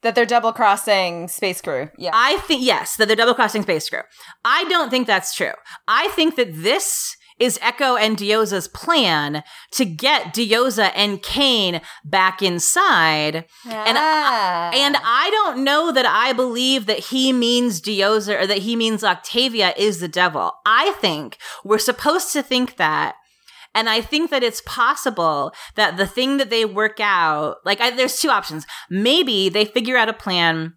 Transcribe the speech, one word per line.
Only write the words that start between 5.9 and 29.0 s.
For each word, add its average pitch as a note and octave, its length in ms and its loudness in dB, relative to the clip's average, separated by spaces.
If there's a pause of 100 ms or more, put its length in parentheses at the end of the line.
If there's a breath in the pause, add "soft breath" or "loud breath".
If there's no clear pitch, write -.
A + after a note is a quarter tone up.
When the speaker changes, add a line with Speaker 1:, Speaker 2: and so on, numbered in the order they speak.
Speaker 2:
think D#4+ 280 0
that G3+ 180 -2
this - 640 -2 (220 soft breath)
is B3 240 0
Echo B3 340 0
and A3 200 0
Dioza's G3+ 520 0
plan D#3 760 0 (300 loud breath)
to - 120 0
get G3 500 0
Dioza A3 600 2
and G3+ 280 0
Kane A3 580 0 (240 loud breath)
back F#3 380 0
inside. E3+ 1040 2 (180 loud breath)
And A3+ 340 0
I, D4 60 2
Speaker 1:
Ah. A3+ 680 0
Speaker 2:
and C#4+ 280 2
I C4 280 2
don't F4 340 0
know D4+ 280 2
that B3+ 140 2
I A3+ 260 2
believe B3+ 540 0
that G#3 120 0
he C4 340 0
means A#3+ 480 2
Dioza G#3 600 0
or G3 60 2
that G3 120 0
he A3 180 -4
means A3 260 -2
Octavia A3 760 0
is G3+ 220 0
the F3 100 -6
devil. D3+ 440 0 (140)
I B3+ 340 2
think D3+ 380 -4 (260 loud breath)
we're G#3+ 140 2
supposed D4 540 0
to C#4+ 100 -2
think B3+ 340 -2
that. D#3 400 -2 (580 loud breath)
And A3+ 140 0
I A3 140 0
think D#4 280 -4
that C4+ 120 0
it's A3+ 240 -4
possible F3+ 840 -2 (240 loud breath)
that F#3 200 0
the - 100 0
thing C4 300 -2
that C4 140 -2
they A3+ 160 0
work G#3+ 340 -2
out, D#3+ 640 0
like, - 160 0
I, B3 100 2
there's B3+ 300 -2
two D#4 80 0
options. F#3 380 -2 (240 loud breath)
Maybe A3 580 0